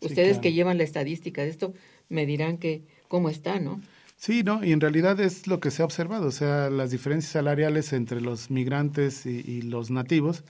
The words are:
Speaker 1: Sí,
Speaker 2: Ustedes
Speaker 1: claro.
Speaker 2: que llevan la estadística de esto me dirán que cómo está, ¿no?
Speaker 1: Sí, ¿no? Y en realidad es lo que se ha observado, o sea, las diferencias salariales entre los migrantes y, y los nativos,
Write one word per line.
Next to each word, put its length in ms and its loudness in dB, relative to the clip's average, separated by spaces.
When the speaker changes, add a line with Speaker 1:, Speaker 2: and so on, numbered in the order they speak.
Speaker 1:
Sí, 80 -6
Speaker 2:
Ustedes 200 4
Speaker 1:
claro. 140 4
Speaker 2:
que 100 4
llevan 260 2
la 60 2
estadística 580 -4
de 60 -2
esto 240 -6
me 160 0
dirán 320 -2
que 240 -4
cómo 220 2
está, 280 -4
¿no? 220 -4
Speaker 1:
Sí, 220 2
¿no? 220 0
Y 80 4
en 80 6
realidad 400 4
es 260 0
lo 140 0
que 100 0
se 100 -4
ha 40 4
observado, 420 -2
o 60 0
sea, 380 0
las 200 0
diferencias 400 -2
salariales 640 2
entre 280 -2
los 300 -6
migrantes 760 0
y, 220 -6
y 140 -6
los 300 -4
nativos, 580 0